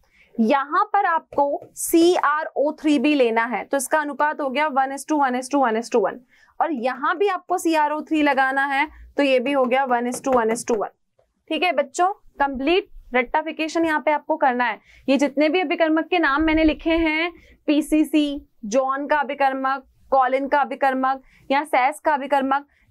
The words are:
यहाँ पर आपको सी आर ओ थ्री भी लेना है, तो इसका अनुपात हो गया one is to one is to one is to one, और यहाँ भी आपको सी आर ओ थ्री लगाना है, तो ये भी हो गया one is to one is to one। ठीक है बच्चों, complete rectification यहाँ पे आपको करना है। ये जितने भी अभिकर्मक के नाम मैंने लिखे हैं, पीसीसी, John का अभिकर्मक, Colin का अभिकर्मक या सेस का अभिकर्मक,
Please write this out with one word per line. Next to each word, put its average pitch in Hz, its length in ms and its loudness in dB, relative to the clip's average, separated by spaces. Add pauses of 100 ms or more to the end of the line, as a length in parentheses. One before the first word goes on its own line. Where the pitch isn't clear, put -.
(360)
यहाँ 277 500 2
पर 403 200 0
आपको 302 720 -2
सी 339 400 4
आर 302 420 -2
ओ 294 140 2
थ्री 302 280 0
भी 294 160 2
लेना 226 300 2
है, 208 180 -4
तो - 140 -4
इसका 311 220 0
अनुपात 302 420 -2
हो 277 80 -2
गया 294 200 0
one 269 240 0
is 277 120 -12
to 302 140 0
one 254 200 0
is 254 100 -10
to 285 120 2
one 226 200 0
is 233 100 -10
to 233 100 2
one, - 180 -2 (400)
और 302 140 0
यहाँ 254 440 -2
भी 403 100 0
आपको 370 300 -4
सी 330 180 0
आर 294 160 2
ओ 302 100 -4
थ्री 302 200 -2
लगाना 269 440 0
है, 285 220 -2 (320)
तो 285 40 4
ये 262 160 4
भी 254 120 -2
हो 269 140 2
गया 262 200 0
one 240 220 0
is 247 100 -6
to 269 160 -2
one 226 180 2
is 226 120 -4
to 240 120 -2
one। 196 160 -4 (580)
ठीक 311 140 -4
है 359 80 0
बच्चों, 294 360 0 (320)
complete 277 480 0 (260)
rectification 311 720 -2
यहाँ 311 140 0
पे 311 120 0
आपको 302 260 -2
करना 247 280 0
है। 220 140 -6 (300)
ये 269 80 4
जितने 285 320 2
भी 349 120 0
अभिकर्मक 320 460 0
के 359 120 0
नाम 294 240 0
मैंने 311 200 2
लिखे 311 340 0
हैं, 330 340 -2 (360)
पीसीसी, 302 800 0 (180)
John 269 420 -2
का 302 100 0
अभिकर्मक, 269 680 -2 (280)
Colin 262 360 2
का 285 140 2
अभिकर्मक 262 600 -2 (280)
या 277 140 0
सेस 285 360 0
का 311 140 0
अभिकर्मक, 269 540 0 (220)